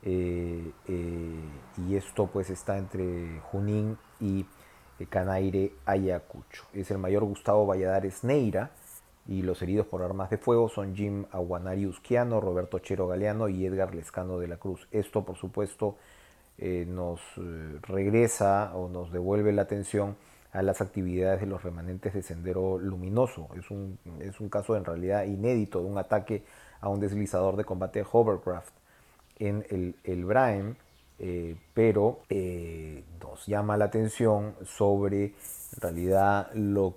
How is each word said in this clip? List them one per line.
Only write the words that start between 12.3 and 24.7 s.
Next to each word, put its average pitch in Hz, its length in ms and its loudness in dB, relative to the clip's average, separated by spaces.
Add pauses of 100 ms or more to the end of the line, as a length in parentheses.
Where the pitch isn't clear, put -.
Roberto 90 400 0
Chero 95 280 -2
Galeano 104 420 0
y 92 160 0
Edgar 95 280 0
Lescano 90 460 -6
de 87 80 -4
la 87 80 -8
Cruz. 92 360 -8
Esto, 101 340 0
por 92 100 -10
supuesto, 101 600 -4 (600)
eh, 90 280 -4
nos, 87 320 -6 (180)
eh, 80 440 -10
regresa 101 920 4
o 90 140 -4
nos 87 220 -8
devuelve 101 400 2
la 101 120 4
atención 101 520 -2 (380)
a 95 80 0
las 98 180 4
actividades 95 640 0
de 104 60 -2
los 95 160 -6
remanentes 90 500 -6
de 95 100 -4
Sendero 92 560 0
Luminoso. 95 800 0
Es 90 120 -14
un, 98 300 -8 (220)
es 95 180 -10
un 107 100 -6
caso 104 280 0